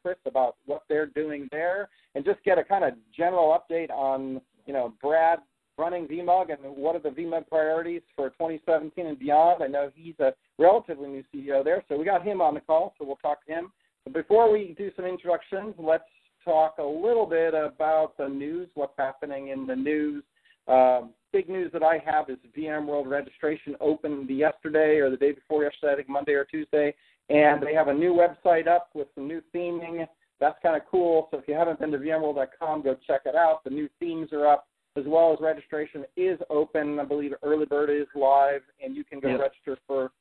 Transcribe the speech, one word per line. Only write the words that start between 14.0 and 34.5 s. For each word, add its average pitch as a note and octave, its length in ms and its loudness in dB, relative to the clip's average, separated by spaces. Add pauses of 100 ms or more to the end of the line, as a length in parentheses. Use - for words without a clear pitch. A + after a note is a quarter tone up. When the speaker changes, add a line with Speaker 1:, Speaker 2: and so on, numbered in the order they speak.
Speaker 1:
But E3 80 -14
before G#3+ 360 4
we G3+ 280 0
do G3 180 -8
some F#3 100 -8
introductions, F#3 720 -6
let's D#3+ 260 0 (420)
talk D#3 340 2
a D#3 40 -4
little G3 420 0
bit E3 280 0
about D#3 640 0
the C#3 120 -6
news, D#3 440 -8
what's C#3 240 -6
happening C#3 520 -6
in C3+ 180 -8
the C3 80 -4
news. D3 480 -2 (440)
Uh, B2+ 340 6 (320)
big F#3+ 160 -2
news F#3 220 -6
that D#3+ 100 -6
I D#3+ 240 4
have D3+ 240 -2
is B2+ 80 -10 (160)
V D#3 140 -8
M D3+ 200 -6
World D3 200 -4
registration C#3+ 720 -6
opened D3+ 500 -2
yesterday D#3 680 2
or C3+ 120 2
the C3 60 0
day C#3+ 160 2
before D3+ 320 -4
yesterday, C#3+ 300 -2
I - 20 2
think C3+ 140 -6
Monday C#3+ 240 -2
or C#3 100 2
Tuesday, D3 500 -2 (360)
and D3 340 6
they D3+ 100 -2
have D#3 140 4
a C#3+ 60 2
new E3+ 200 2
website E3+ 540 4
up F3 260 2
with D3 220 -8
some C#3+ 140 -10
new E3 120 -10 (140)
theming. E3+ 500 -6 (340)
That's D3 220 2
kinda D#3+ 280 2
cool, E3 400 2
so D3+ 80 -6
if - 100 -12
you D3 60 -4
haven't D#3+ 260 0
been D#3 120 -4
to C#3+ 60 -2
V D3 140 -6
M D#3 100 0
world D3+ 140 -2
dot C3+ 140 -2 (100)
com, D#3 220 -4
go C3 140 0 (120)
check C#3 180 0
it C3+ 100 -2
out. D#3+ 280 4
The C3 60 -12
new D3 180 -6 (120)
themes D#3+ 340 -6
are D3 140 2
up, D3 200 4 (280)